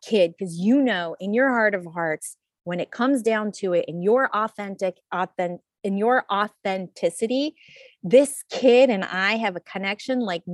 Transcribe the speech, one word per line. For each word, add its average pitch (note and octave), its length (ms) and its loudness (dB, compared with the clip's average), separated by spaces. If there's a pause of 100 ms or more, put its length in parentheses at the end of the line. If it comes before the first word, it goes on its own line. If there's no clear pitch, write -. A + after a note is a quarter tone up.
kid, F3 360 2
'cause F3 160 -8
you A3 260 4
know F3+ 380 -2
in G3 140 -6
your B3+ 160 2
heart A3 260 2
of F3+ 180 -8
hearts, E3 440 -4 (260)
when F3 160 -6
it - 120 -6
comes B3+ 300 0
down G#3+ 320 0
to F#3 200 -4
it, E3+ 140 2
in E3+ 140 -8
your A#3 320 2
authentic, G3+ 680 -6 (140)
authen-, F3+ 460 -4 (240)
in G3 140 -2
your A#3+ 340 2
authenticity, G#3 1200 -4 (480)
this B3 460 4
kid B3 400 6
and F#3+ 140 0
I F#3+ 340 -2
have G#3+ 180 -4
a F3 60 -8
connection G#3 600 -6
like, F3+ 220 -4 (100)